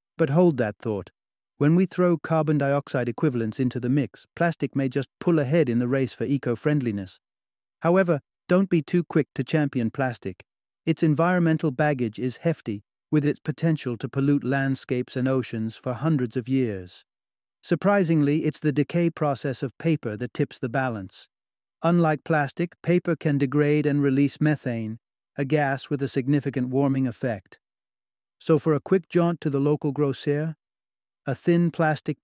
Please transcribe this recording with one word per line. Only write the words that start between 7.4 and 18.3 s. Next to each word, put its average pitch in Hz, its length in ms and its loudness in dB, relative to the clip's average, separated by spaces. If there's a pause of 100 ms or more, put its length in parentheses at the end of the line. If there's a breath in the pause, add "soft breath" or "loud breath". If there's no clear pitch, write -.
However, 175 380 2 (300)
don't 185 200 4
be 170 120 2
too 175 220 0
quick - 320 0
to 135 80 -2
champion 135 460 0
plastic. 117 540 -6 (420)
Its 160 160 0
environmental 165 680 2
baggage 127 480 -2
is 120 180 -4
hefty, 117 460 -4 (260)
with 151 140 2
its 147 160 -2
potential 156 580 -4
to 120 120 -8
pollute 139 340 0
landscapes 131 720 -2
and 127 120 0
oceans 117 500 -2
for 127 160 -6
hundreds 123 420 0
of 123 140 -4
years. 107 560 -4 (560)
Surprisingly, 160 840 2